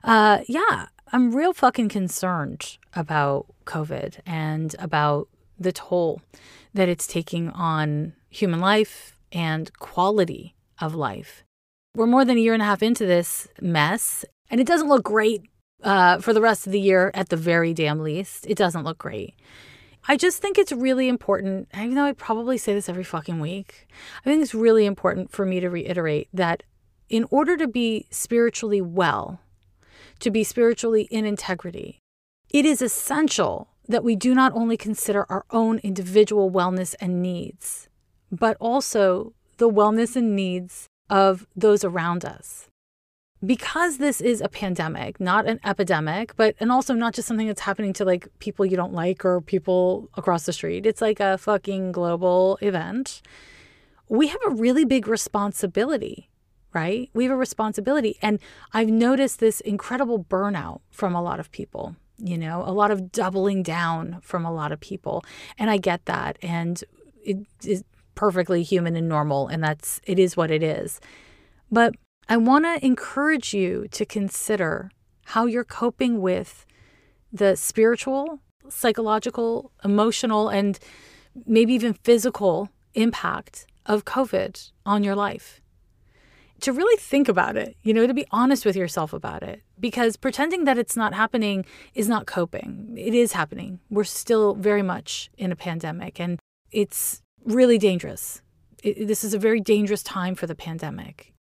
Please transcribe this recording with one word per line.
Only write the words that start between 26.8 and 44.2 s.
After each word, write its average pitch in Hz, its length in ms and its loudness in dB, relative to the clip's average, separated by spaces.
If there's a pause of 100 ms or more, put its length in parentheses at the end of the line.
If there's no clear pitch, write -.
in 226 220 2
order 302 260 2
to 311 100 0
be 226 440 -2
spiritually 233 720 0
well, 170 600 -2 (800)
to 233 100 0
be 214 140 2
spiritually 226 680 2
in 214 160 -2
integrity, 185 760 -8 (500)
it 285 160 4
is 302 160 4
essential - 880 -2 (180)
that 233 160 0
we 226 120 2
do 247 200 2
not 262 180 4
only 233 240 0
consider 208 520 -2
our 185 200 -4
own 226 300 2
individual 196 720 2
wellness 185 500 0
and 180 220 -2
needs, - 680 -10 (420)
but 220 280 0
also 220 760 0 (240)
the 233 100 4
wellness 220 480 4
and 226 200 2
needs 180 500 -6 (240)
of 196 460 4
those 208 280 4
around 175 400 -2
us. - 440 -14 (760)
Because 285 540 0
this 269 240 0